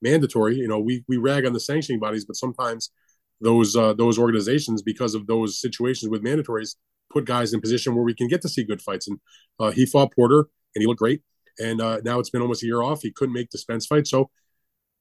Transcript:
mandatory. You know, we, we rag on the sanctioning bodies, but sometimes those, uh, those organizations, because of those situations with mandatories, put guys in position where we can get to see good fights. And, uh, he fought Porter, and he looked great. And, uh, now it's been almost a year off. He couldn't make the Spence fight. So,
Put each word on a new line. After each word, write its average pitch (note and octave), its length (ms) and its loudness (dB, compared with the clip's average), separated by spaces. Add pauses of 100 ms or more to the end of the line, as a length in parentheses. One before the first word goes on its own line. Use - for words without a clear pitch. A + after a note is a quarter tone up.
mandatory. B2 560 2
You B2+ 120 -2
know, A2 100 -2
we, A#2+ 300 -2
we B2+ 80 0
rag C3+ 280 2
on B2 100 0
the A2+ 60 -4
sanctioning C#3+ 380 -2
bodies, G#2+ 280 -4
but A2 100 -12
sometimes A#2+ 540 -6 (500)
those, A2+ 340 4
uh, A2 200 4
those A#2 240 2
organizations, A#2 640 2
because A2 320 -2
of G#2 120 -6
those A2 340 -2
situations A#2+ 500 -2
with G#2+ 120 -2
mandatories, A#2 540 -4 (380)
put D3 100 0
guys A#2+ 300 -2
in A2 60 -2
position A#2 340 -2
where A#2+ 100 2
we A#2 160 0
can B2 80 0
get C3+ 140 0
to F3 120 -4
see B2 100 -4
good G#2 180 -8
fights. F#2+ 260 -8
And, G2+ 100 -8 (420)
uh, A2 180 0
he B2+ 80 6
fought C#3 320 4
Porter, B2+ 220 6 (340)
and G#2+ 80 -4
he G#2+ 40 4
looked A2+ 200 0
great. C3+ 140 0 (380)
And, A2+ 220 -4
uh, A2+ 180 -2 (100)
now B2 120 0
it's A#2+ 140 -4
been B2 80 0
almost A#2+ 220 -2
a - 20 -4
year A#2 160 0
off. D3 200 -2
He A2+ 100 -6
couldn't B2+ 260 -2
make A#2 120 -8
the - 80 -12
Spence A#2 280 -6
fight. D3+ 200 0
So, C3+ 240 0 (720)